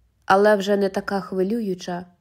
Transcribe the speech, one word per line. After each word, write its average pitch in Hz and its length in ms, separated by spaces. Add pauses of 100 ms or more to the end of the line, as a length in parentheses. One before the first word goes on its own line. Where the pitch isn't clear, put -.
(260)
але 202 300
вже 202 200
не 196 120
така 196 320
хвилююча, 185 840 (140)